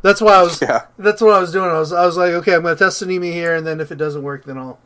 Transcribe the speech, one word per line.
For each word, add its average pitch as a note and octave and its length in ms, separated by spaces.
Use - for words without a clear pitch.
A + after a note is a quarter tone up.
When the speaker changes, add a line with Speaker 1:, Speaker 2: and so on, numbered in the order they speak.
Speaker 1:
That's G3 180
why G#3+ 140
I F#3 80
was, E3+ 180
Speaker 2:
Yeah. A#2 220
Speaker 1:
that's G#3 240
what G#3+ 120
I F#3+ 60
was F3+ 100
doing. F#3 200
I D#3+ 80
was, D#3 160
I F3 100
was F3 140
like, F3+ 140
"Okay, F3 220
I'm E3 80
gonna E3+ 140
test F#3+ 260
Sinemia F3+ 300
here, E3+ 220
and D#3+ 120
then D#3+ 140
if D3+ 100
it D#3 60
doesn't D3 260
work, C#3 220
then C3+ 140
I'll." C3 260